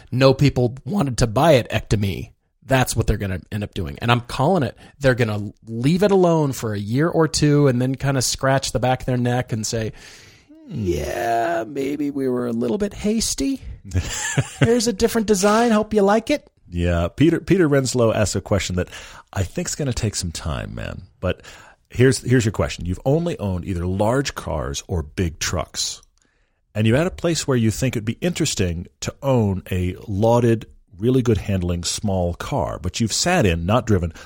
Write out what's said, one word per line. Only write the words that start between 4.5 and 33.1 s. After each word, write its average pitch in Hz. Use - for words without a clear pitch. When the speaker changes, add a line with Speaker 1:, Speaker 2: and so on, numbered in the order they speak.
Speaker 1:
it. 110
They're 131
gonna 107
leave 135
it 208
alone 165
for 110
a 101
year 120
or 160
two 147
and 123
then 131
kinda 135
scratch 135
the 127
back 127
of -
their 127
neck 123
and 110
say, 113
"Yeah, 113
maybe 143
we 135
were 123
a -
little 214
bit 202
hasty. 240
Speaker 2:
<laughs> -
Speaker 1:
Here's 233
a 233
different 220
design. 208
Hope 214
you 208
like 214
it." 294
Speaker 2:
Yeah. 85
Peter, 160
Peter 180
Renslow 127
asks 107
a 95
question 92
that 90
I 95
think's -
gonna 135
take 107
some 87
time, 57
man. 50
But 90
here's, 127
here's 123
your 107
question. 82
You've 87
only 165
owned 92
either 87
large 104
cars 71
or 85
big 78
trucks. -
And 107
you're 117
at 170
a 180
place -
where 131
you 110
think 127
it'd 107
be 117
interesting 98
to -
own 110
a 90
lauded, 113
really 127
good 113
handling 87
small 92
car, 65
but -
you've 113